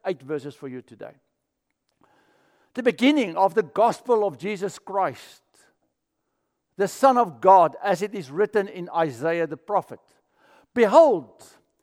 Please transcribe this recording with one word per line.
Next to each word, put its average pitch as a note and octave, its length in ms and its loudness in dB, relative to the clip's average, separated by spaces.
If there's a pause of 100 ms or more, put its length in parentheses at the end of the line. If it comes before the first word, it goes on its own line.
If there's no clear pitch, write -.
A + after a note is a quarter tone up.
eight D#3+ 160 -6
verses C#3+ 320 -10
for C#3+ 120 -16
you B2+ 140 -14
today. G#2+ 320 -20 (1600)
The B3+ 80 -10
beginning A#3+ 560 2
of F#3 160 2
the G#3+ 80 0
Gospel G#3+ 640 0
of C#3+ 140 -8
Jesus F#3+ 400 -8
Christ, F#3 640 -8 (1300)
the F#3+ 120 -2
Son C4 300 2
of F3 220 -2
God, F3+ 440 6
as F#3 180 -2
it G#3 140 -8
is D3 160 -12
written G3+ 360 -2
in F3+ 220 -14
Isaiah E3 580 -4
the D3 100 -12
prophet. F3 440 -6 (720)
"Behold, A#3 720 4 (360)